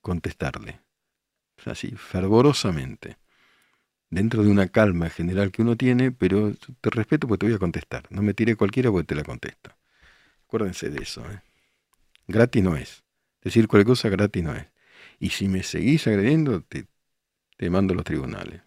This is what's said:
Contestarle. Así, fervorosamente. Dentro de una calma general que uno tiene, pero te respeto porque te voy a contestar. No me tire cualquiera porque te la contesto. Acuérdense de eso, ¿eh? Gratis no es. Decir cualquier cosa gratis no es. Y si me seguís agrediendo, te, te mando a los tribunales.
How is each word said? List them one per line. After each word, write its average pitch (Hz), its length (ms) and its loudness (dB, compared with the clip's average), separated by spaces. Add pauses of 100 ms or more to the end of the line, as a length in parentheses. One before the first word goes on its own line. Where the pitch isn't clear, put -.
Contestarle. 101 800 -6 (840)
Así, - 320 -10
fervorosamente. 95 1200 0 (920)
Dentro 110 340 0
de 104 60 8
una 101 180 4
calma 87 420 2
general 92 400 -2
que - 120 -2
uno 117 140 2
tiene, 127 360 2
pero 101 420 0
te - 360 -8
respeto 139 360 -2
porque 104 140 0
te 104 60 0
voy 113 100 2
a - 20 -4
contestar. 87 520 -6
No 95 120 -4
me 104 100 2
tire 110 220 2
cualquiera 110 380 0
porque 85 160 0
te - 80 -2
la 147 80 -4
contesto. - 500 -14 (720)
Acuérdense 104 420 -4
de 71 140 -8
eso, - 260 -14
¿eh? 101 140 -14 (840)
Gratis 113 340 4
no 90 140 2
es. - 260 -12 (400)
Decir 110 260 2
cualquier 101 180 6
cosa 120 220 2
gratis 98 340 0
no 78 120 -4
es. 78 120 -12 (520)
Y - 120 -4
si 98 180 -4
me 95 140 -2
seguís 110 440 0
agrediendo, 120 560 2
te, - 240 -12 (680)
te 90 140 -4
mando 95 220 2
a 87 40 0
los 87 80 -6
tribunales. 95 640 -8